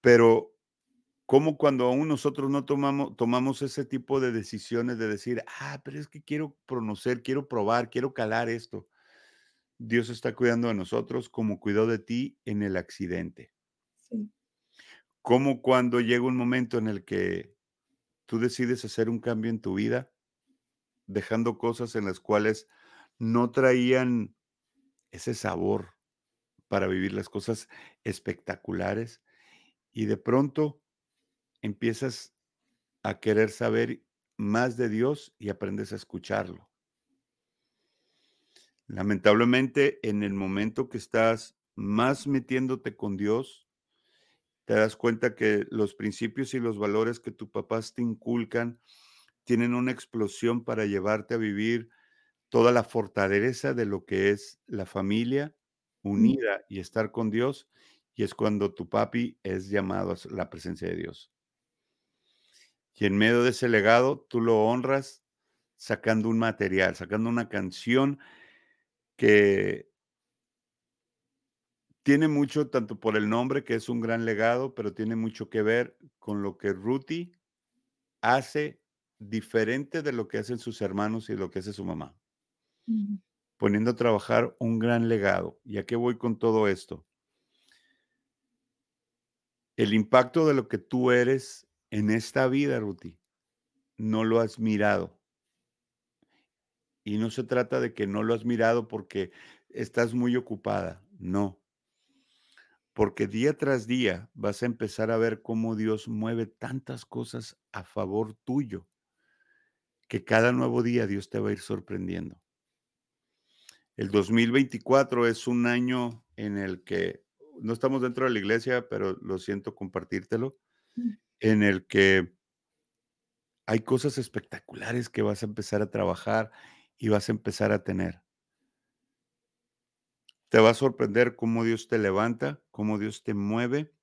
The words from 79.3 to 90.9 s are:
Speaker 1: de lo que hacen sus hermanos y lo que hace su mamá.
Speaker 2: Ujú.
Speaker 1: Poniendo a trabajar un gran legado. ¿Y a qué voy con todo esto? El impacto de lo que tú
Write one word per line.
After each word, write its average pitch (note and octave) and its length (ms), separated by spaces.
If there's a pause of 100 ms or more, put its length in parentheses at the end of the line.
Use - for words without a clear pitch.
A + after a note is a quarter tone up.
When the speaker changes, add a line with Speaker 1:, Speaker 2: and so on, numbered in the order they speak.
Speaker 1:
de C#3+ 120
lo A2+ 140
que - 100
hacen A2 200
sus A2+ 240
hermanos G#2+ 480
y G#2+ 60
lo F#2+ 160
que G2 80
hace G2 140
su G2 100
mamá. D#2+ 320 (720)
Speaker 2:
Ujú. G#3 320 (380)
Speaker 1:
Poniendo G#2+ 340
a A#2 40
trabajar A#2 640
un A2+ 200
gran A#2 300
legado. F#2+ 540
¿Y G#2 160
a F#2+ 60
qué A#2+ 100
voy A#2+ 220
con A#2 220
todo A2 280
esto? F2+ 380 (2750)
El G#2+ 180
impacto B2 540
de D3 60
lo C3 140
que - 100
tú B2+ 340